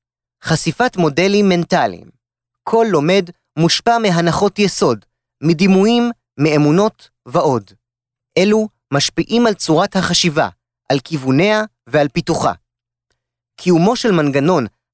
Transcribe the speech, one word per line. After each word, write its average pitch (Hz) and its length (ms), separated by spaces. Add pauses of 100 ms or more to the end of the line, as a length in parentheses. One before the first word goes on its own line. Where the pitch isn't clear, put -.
(440)
חשיפת 170 520
מודלים 185 520
מנטליים. 160 640 (520)
כל 226 280
לומד 175 400 (280)
מושפע 233 400
מהנחות 180 600
יסוד, 160 460 (380)
מדימויים, 196 680 (280)
מאמונות 151 680 (180)
ועוד. 127 440 (680)
אלו 214 300 (240)
משפיעים 190 540
על 214 80
צורת 170 420
החשיבה, 165 520 (400)
על 139 120
כיווניה 160 640 (240)
ועל 143 220
פיתוחה. 165 440 (1040)
קיומו 180 400
של 220 160
מנגנון 147 540 (280)